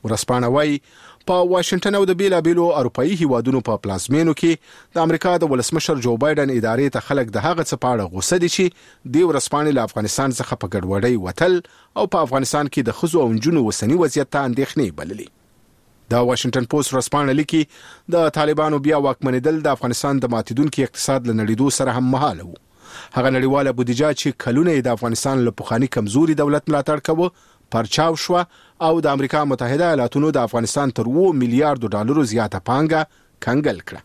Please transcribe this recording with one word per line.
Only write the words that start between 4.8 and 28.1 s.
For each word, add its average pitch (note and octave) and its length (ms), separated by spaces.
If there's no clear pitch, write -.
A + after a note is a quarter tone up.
د E3+ 120
امریکا E3 340
د D#3 100
ولسمشر C3+ 540
جو A#2+ 160
بایدن D3 320
ادارې A#2+ 400
ته A#2 140
خلک B2 260
د - 140
هغه E3+ 220
څه C3+ 120
په B2+ 140
اړه G#2 180
غوسه F#2+ 300
دي E3+ 100
چې F#3 120
دې D#3+ 160
ورځپاڼې D3 500
له A2 100
افغانستان A#2+ 480
څخه B2+ 240
په F2+ 120
ګډوډۍ G2 420
وتل E3+ 340
او G#3 160
په E3 160
افغانستان C3+ 420
کې C#3+ 160
د - 120
ښځو E3+ 260
او A2+ 80
نجونو C3 320
اوسني A2 380
وضعیت D3 340
ته C#3 100
اندېښنې A#2+ 540
بللي. F2+ 260
د A#2+ 160
واشنګټن B2 420
پوسټ D3 220
ورځپاڼه C3+ 480
لیکي، D#3 200
د D#3+ 240
طالبانو D3+ 480
بیا D3+ 160
واکمنېدل C3+ 640
د C3+ 100
افغانستان C3 460
د A#2+ 100
ماتېدونکي C3 540
اقتصاد C3 420
له A2+ 120
نړېدو A2 260
سره B2 200
هم B2+ 160
مهاله A#2 320
و. F2 100
هغه C3 200
نړیواله C3+ 420
بودیجه B2 320
چې - 260
کلونه D3 280
یې C#3 140
د A#2 100
افغانستان B2 480
له A2+ 60
پخواني A#2+ 340
کمزوري B2+ 440
دولت D3 300
ملاتړ D3 300
کاوه، E3+ 220
پرچاو D3+ 500